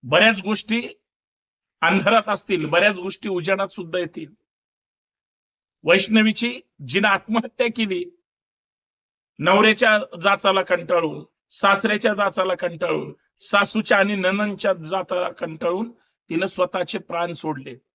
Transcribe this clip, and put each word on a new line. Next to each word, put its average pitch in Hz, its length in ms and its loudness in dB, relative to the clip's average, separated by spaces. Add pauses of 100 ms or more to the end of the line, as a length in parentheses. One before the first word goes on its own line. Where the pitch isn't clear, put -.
बऱ्याच 190 380 4
गोष्टी 214 380 -2 (1000)
अंधारात 196 460 2
असतील, 190 380 -2
बऱ्याच 185 320 2
गोष्टी 190 300 -8
उजेडात 190 400 -2
सुद्धा 180 300 -8
येतील. 165 340 -8 (1500)
वैष्णवीची, 214 760 2 (280)
जिनं 202 200 2
आत्महत्या 226 580 0 (100)
केली, 190 280 -2 (1300)
नवऱ्याच्या 214 600 4 (240)
जाचाला 196 400 2
कंटाळून, 165 600 -2 (280)
सासऱ्याच्या 208 600 2
जाचाला 190 400 -2
कंटाळून, 160 580 -4 (300)
सासूच्या 208 560 2
आणि 202 180 2
नणंदच्या 196 560 0
जाचाला 180 580 -4
कंटाळून 170 600 -4 (400)
तिनं 170 160 -2
स्वतःचे 180 540 -2
प्राण 170 320 -4
सोडले. 143 420 -8 (200)